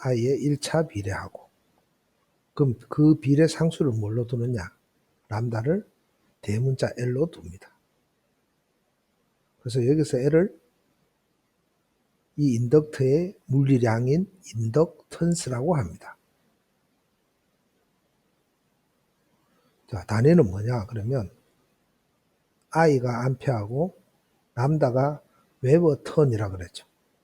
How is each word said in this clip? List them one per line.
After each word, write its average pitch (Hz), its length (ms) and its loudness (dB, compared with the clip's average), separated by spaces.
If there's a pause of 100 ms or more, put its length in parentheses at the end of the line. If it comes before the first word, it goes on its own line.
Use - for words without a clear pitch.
I의 127 400 0
일 143 180 0
차 156 280 -2
비례하고, 95 600 -8 (1040)
그럼 131 220 0 (120)
그 151 320 4
비례 143 280 4
상수를 160 440 0
뭘로 110 340 -4
두느냐? 117 480 -6 (540)
람다를 117 580 -4 (560)
대문자 120 560 -2
L로 123 380 -2
둡니다. 85 340 -20 (1900)
그래서 120 260 -2
여기서 139 340 2
L을 160 380 2 (1800)
이 143 180 2
인덕터의 147 800 0 (100)
물리량인 131 840 2 (240)
인덕턴스라고 147 1200 -2
합니다. - 420 -8 (3750)
자, 95 180 -10
단위는 139 400 6
뭐냐? 104 400 -4
그러면 113 440 -6 (1400)
I가 127 540 2
암페어하고 131 800 -4 (500)
람다가 139 680 0 (400)
웨버 147 420 4
턴이라 113 460 0
그랬죠. 90 380 -14 (360)